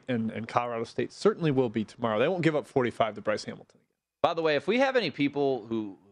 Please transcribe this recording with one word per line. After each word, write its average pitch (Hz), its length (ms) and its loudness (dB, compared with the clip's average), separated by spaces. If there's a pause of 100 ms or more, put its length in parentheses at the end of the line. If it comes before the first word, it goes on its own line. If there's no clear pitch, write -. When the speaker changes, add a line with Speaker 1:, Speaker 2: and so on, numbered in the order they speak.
Speaker 1:
and, 113 240 -2
and 107 160 -8
Colorado 120 380 -2
State - 280 -4
certainly 156 380 2
will 127 180 2
be 110 140 -2
tomorrow. 113 340 -2
They 127 100 4
won't 180 140 -2
give 160 140 2
up 131 120 -2
forty-five 117 480 0
to 107 60 -12
Bryce 104 220 -2
Hamilton. - 360 -16 (440)
Speaker 2:
By 165 100 2
the 165 80 -2
way, 156 140 2
if 139 100 -2
we 233 140 2
have 269 160 2
any 196 160 0
people 139 560 -2
who, 107 300 -6 (140)